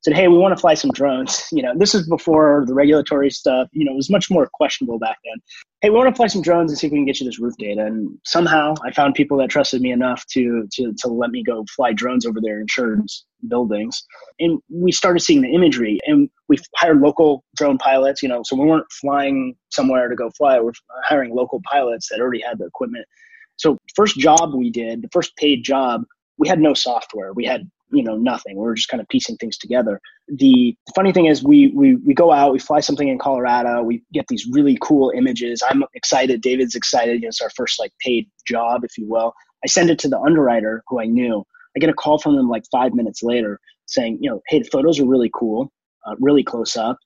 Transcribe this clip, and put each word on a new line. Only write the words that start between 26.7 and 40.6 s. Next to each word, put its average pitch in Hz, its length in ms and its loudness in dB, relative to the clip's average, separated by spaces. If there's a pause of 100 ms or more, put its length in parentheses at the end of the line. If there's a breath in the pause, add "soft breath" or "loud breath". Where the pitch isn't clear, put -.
software. 113 600 -6
We 113 120 -6
had, 127 240 -6 (220)
you 139 120 2
know, 113 140 -4
nothing. 113 400 -4
We 101 60 -8
were 113 120 -4
just - 140 -4
kind 120 120 -6
of 101 80 -14
piecing 120 280 -4
things 110 200 -10
together. 110 440 -2 (280 soft breath)
The 127 480 4 (180)
funny 190 180 2
thing 175 140 4
is 147 160 2
we, 143 260 8
we, 135 280 4
we 139 180 2
go 165 180 6
out, 143 200 4
we 135 60 0
fly 151 220 0
something 143 280 -2
in 131 100 -2
Colorado, 123 640 0
we 117 200 -4 (100)
get 139 160 -4
these 113 240 -6
really 139 300 4
cool 135 340 2
images. 120 520 -2
I'm 139 160 2 (100)
excited. 127 460 0
David's 127 340 -2
excited. 120 400 -2
You 117 80 -4
know, 113 60 -8
it's 113 120 -8
our 113 100 -6
first, - 280 -6
like, 104 220 -8
paid 120 280 -4 (180)
job, 120 380 -4
if - 140 -12
you 107 100 -10
will. 113 240 -2 (320 soft breath)
I - 40 -4
send 175 220 2
it 160 100 2
to 147 80 -2
the 131 100 -2
underwriter 117 720 0